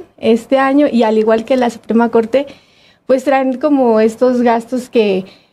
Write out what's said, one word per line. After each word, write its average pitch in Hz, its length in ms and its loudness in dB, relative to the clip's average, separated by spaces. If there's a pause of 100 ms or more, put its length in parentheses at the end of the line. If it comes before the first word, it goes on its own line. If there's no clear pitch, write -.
(180)
este 226 400 0
año 277 340 2
y 233 120 0
al 220 140 0
igual 220 280 0
que 262 100 -2
la 247 140 0
Suprema 233 400 -2
Corte, 233 380 -2 (580)
pues, 262 200 -2
traen 262 320 0
como 262 420 0
estos 240 420 0
gastos 233 480 -2
que 196 360 0 (280)